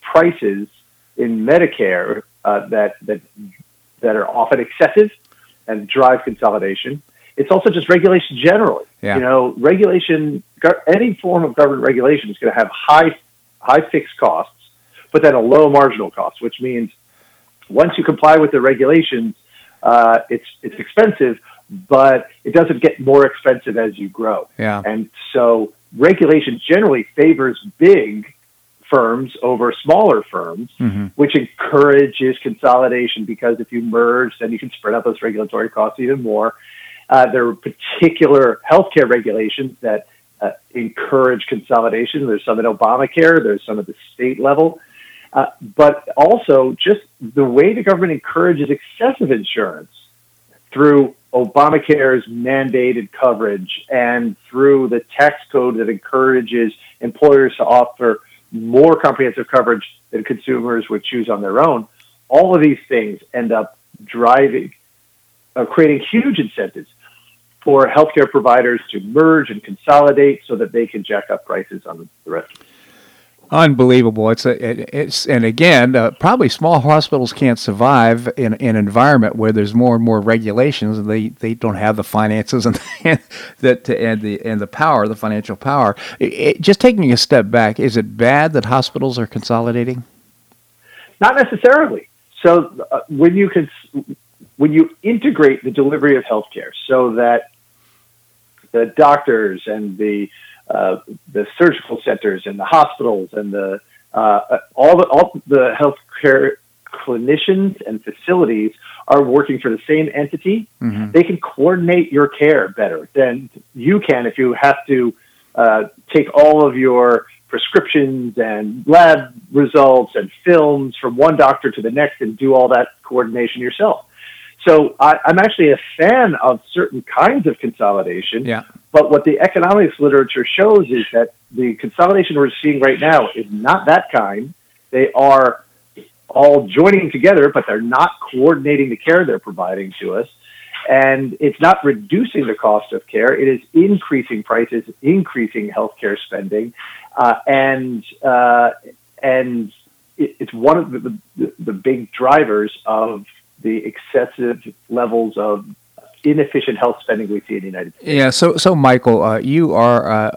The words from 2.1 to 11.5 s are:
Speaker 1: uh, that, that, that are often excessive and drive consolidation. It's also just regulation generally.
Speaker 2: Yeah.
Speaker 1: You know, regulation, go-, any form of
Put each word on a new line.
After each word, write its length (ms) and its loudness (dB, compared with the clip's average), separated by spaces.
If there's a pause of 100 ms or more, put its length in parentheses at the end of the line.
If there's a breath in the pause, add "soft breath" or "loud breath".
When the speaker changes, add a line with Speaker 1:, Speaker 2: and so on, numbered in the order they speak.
Speaker 1:
uh, 240 -4
that, 360 -4
that, 180 -8 (800)
that 140 -2
are 120 -4
often 320 -2
excessive 500 0 (580 soft breath)
and 200 -8
drive 380 2
consolidation. 760 -6 (360 soft breath)
It's 120 -2
also 220 2
just 180 -4
regulation 480 2
generally. 480 0 (160)
Speaker 2:
Yeah. 140 -4
Speaker 1:
You 60 -2
know, 360 0
regulation, 840 0 (160)
go-, 260 2
any 300 2
form 280 -2
of 120 -4